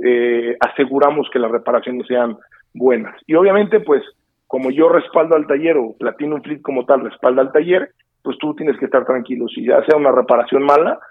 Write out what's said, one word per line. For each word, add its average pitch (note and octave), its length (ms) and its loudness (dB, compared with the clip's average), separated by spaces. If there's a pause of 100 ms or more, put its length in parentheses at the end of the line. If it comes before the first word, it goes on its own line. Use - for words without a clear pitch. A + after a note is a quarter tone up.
eh, A#2+ 540 0
aseguramos C#3 760 0
que C3 60 0
las A2+ 100 -2
reparaciones A#2+ 560 -2
sean A#2+ 320 -2 (340)
buenas. A#2+ 440 -2 (100)
Y D3+ 80 -4
obviamente, G3 460 4
pues, D3 240 0 (440)
como C3 220 -4
yo D#3+ 200 2
respaldo E3 460 2
al D3+ 120 0
taller, D3+ 300 0
o A2 200 -4
Platinum D3 460 -6
Fleet D3 180 -10
como B2+ 240 -6
tal C3+ 160 2
respalda B2+ 400 0
al C3+ 100 -2
taller, F3 380 0 (320)
pues C3+ 160 -8
tú D3+ 180 -6
tienes D3+ 220 -2
que C#3 80 -6
estar B2 180 0
tranquilo. B2 440 -6
Si - 180 -10
ya C3 200 4
sea D#3 120 4
una C#3 140 2
reparación B2+ 520 2
mala, C#3+ 360 2 (120)